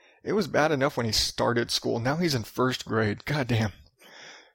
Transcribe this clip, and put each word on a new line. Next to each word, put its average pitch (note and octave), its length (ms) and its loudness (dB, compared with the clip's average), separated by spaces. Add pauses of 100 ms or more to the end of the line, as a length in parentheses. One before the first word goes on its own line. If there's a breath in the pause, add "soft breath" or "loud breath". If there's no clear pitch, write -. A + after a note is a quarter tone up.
(240 soft breath)
It - 100 -2
was F#3+ 140 0
bad D3+ 240 2
enough C#3+ 260 0
when A#2+ 80 0
he A2+ 60 -2
started A#2 600 0
school. A#2 280 -2
Now C3+ 180 -2
he's E3 180 0
in A2 80 -2
first - 420 -2
grade. G#2+ 400 0
God D3 220 -2
damn. A2 240 2 (840 loud breath)